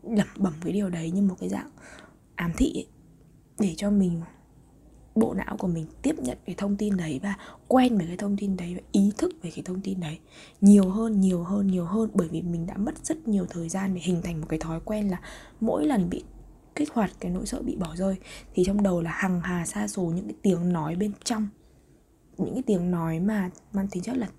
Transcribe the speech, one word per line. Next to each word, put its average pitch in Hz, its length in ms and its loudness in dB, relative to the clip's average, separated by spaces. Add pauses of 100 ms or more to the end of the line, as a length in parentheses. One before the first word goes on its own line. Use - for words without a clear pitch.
lẩm 214 240 0 (100)
bẩm 196 160 0 (100)
cái 175 100 -2
điều 202 160 0
đấy 165 220 -4
như 190 100 2
một 185 180 4
cái 180 100 -4
dạng 202 200 -6 (680)
ám 170 220 -2
thị - 180 4
ấy, - 120 -6 (720)
để 190 180 0
cho 202 140 0
mình, 180 300 4 (960)
bộ - 180 4
não - 240 -4
của 202 100 -2
mình 165 200 -2 (140)
tiếp 302 180 0
nhận - 260 -4
cái 180 120 -8
thông 202 200 -2
tin 208 200 0
đấy 156 260 -4
và 202 120 -2 (320)
quen 247 300 6
với 165 100 2
cái 175 100 -6
thông 202 200 -2
tin 196 200 -2
đấy 175 180 -6
và 180 60 -8 (100)
ý 202 260 6
thức 359 240 -2
về 165 140 -8
cái - 100 -10
thông 185 160 -6
tin 190 180 -6
đấy 160 200 -8 (420)
nhiều 202 280 10
hơn, 214 320 0
nhiều 185 220 2
hơn, 196 240 0
nhiều 180 180 2
hơn, 220 280 0
bởi 180 140 2
vì 165 140 -4
mình 170 240 -2
đã 185 120 -8
mất 233 280 -4
rất 320 220 -4
nhiều 202 220 2
thời 165 200 -6
gian 190 240 -2
để 180 100 -4
hình 175 180 2
thành 170 200 -4
một 160 80 -8
cái 156 100 -2
thói 160 260 -4
quen 214 240 -2
là 175 120 -4 (380)
mỗi 240 260 2
lần 208 240 2
bị - 140 -6 (520)
kích 302 180 -2
hoạt 214 260 0
cái 175 120 -4
nỗi 185 140 -4
sợ - 160 -6
bị - 140 -4
bỏ 165 200 -6
rơi 190 200 0 (380)
thì 185 100 4
trong 202 200 2
đầu 180 180 2
là 165 100 -4
hằng 180 300 0
hà 175 240 -2
sa 208 220 -4
số 202 160 -2
những 175 220 -2
cái 214 160 -8
tiếng 175 320 2
nói 160 220 -2
bên 202 160 0 (120)
trong 214 240 -2 (1000)
những - 80 -4
cái 254 100 -2
tiếng 180 280 2
nói 165 280 0
mà 196 300 2 (240)
mang 196 140 0
tính 185 160 -4
chất 247 140 -4
là 220 100 -2 (120)